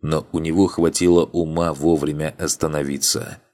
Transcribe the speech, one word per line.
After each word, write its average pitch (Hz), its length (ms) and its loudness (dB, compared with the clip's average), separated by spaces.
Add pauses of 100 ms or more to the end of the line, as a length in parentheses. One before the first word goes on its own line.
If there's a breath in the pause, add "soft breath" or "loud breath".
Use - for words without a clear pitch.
Но 76 300 -2
у 82 80 -2
него 82 280 2
хватило 85 580 4
ума 82 480 -2
вовремя 76 640 0
остановиться. 73 1000 -4 (140)